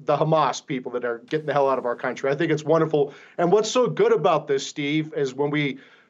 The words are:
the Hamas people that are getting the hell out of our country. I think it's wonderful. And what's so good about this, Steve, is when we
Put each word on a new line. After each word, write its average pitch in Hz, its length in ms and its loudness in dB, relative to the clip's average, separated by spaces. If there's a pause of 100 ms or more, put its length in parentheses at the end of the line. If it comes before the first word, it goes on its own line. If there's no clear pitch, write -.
the 151 120 2
Hamas 151 480 0
people 127 280 -6
that 120 120 -4
are 120 140 -4
getting 156 280 -6
the 139 60 -2
hell 139 160 2
out 131 100 2
of 120 80 -4
our 120 100 -2
country. 131 340 -4
I 139 40 0
think 160 160 0
it's 151 140 0
wonderful. 156 500 2 (240)
And 175 140 2
what's 214 180 4
so 247 160 2
good 190 260 2
about 165 360 2
this, 135 180 -2
Steve, 151 480 -4
is 139 200 -2
when 147 160 -2
we 143 280 -2 (320)